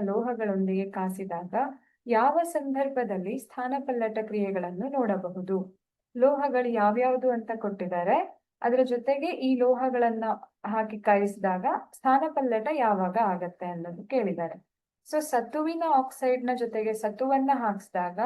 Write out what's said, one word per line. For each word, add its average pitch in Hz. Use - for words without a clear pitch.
ಲೋಹಗಳೊಂದಿಗೆ 196
ಕಾಸಿದಾಗ 185
ಯಾವ 247
ಸಂದರ್ಭದಲ್ಲಿ 269
ಸ್ಥಾನಪಲ್ಲಟ 247
ಕ್ರಿಯೆಗಳನ್ನು 196
ನೋಡಬಹುದು? 190
ಲೋಹಗಳು 254
ಯಾವ್ಯಾವ್ದು 247
ಅಂತ 226
ಕೊಟ್ಟಿದ್ದಾರೆ. 196
ಅದರ 247
ಜೊತೆಗೆ 262
ಈ 262
ಲೋಹಗಳನ್ನ 247
ಹಾಕಿ 214
ಕಾಯಿಸಿದಾಗ 196
ಸ್ಥಾನಪಲ್ಲಟ 262
ಯಾವಾಗ 208
ಆಗತ್ತೆ 180
ಅನ್ನೋದು 175
ಕೇಳಿದ್ದಾರೆ. 185
So 302
ಸತುವಿನ 302
ಆಕ್ಸೈಡ್‌ನ 254
ಜೊತೆಗೆ 220
ಸತುವನ್ನ 269
ಹಾಕ್ಸಿದಾಗ 196